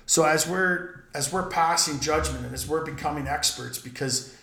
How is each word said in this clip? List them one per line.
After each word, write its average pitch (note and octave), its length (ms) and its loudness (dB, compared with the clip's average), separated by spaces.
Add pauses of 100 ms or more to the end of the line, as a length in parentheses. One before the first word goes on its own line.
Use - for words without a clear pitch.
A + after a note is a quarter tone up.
So E3 200 4
as D#3 220 4
we're, F3+ 580 0 (100)
as C#3+ 180 -4
we're F#3 160 0
passing D3+ 520 2
judgment C#3+ 440 0
and A#2+ 80 -8
as - 160 -6
we're D#3+ 160 -2
becoming D3 420 -4
experts, B2+ 520 -2
because, - 640 -6